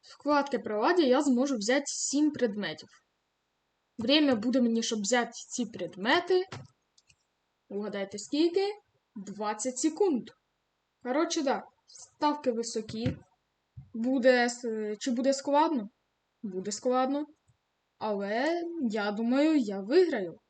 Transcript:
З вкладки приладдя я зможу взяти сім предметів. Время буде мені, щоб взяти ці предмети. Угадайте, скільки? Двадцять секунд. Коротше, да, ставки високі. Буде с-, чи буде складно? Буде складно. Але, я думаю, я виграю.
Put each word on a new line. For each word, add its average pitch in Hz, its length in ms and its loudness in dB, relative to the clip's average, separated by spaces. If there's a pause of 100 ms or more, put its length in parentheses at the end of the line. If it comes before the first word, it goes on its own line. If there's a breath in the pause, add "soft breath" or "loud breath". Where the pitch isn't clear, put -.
З - 140 -20
вкладки 277 440 0
приладдя 233 440 2
я 262 200 4
зможу 269 340 2
взяти 247 300 0
сім 294 440 0
предметів. 208 580 -2 (1080)
Время 277 360 4
буде 233 260 0
мені, 226 220 2
щоб 220 180 -2
взяти 233 320 0
ці - 340 -8
предмети. 294 800 0 (1200)
Угадайте, 202 500 -6
скільки? 339 480 2 (500)
Двадцять 214 640 -6
секунд. 311 520 0 (720)
Коротше, 311 400 0
да, 247 200 0 (240)
ставки - 680 -2
високі. 226 640 -4 (800)
Буде 240 540 4
с-, 220 480 -6
чи 269 140 -6
буде 254 220 2
складно? 285 560 2 (540)
Буде 190 300 -6
складно. 262 540 0 (720)
Але, 214 640 -2 (280)
я 208 220 -2
думаю, 262 440 2
я 202 240 0
виграю. 233 580 2 (120)